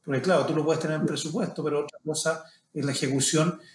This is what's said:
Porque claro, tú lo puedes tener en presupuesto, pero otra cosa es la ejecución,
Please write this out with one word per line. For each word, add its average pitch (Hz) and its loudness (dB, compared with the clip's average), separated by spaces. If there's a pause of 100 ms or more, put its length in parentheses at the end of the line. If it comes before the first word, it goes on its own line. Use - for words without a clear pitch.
Porque 135 -2
claro, 165 4
tú 160 0
lo 156 2
puedes 156 2
tener 156 -2
en 175 0
presupuesto, 156 -2
pero 147 0
otra - -8
cosa 160 -2 (300)
es 143 -4
la 143 0
ejecución, 143 2 (160)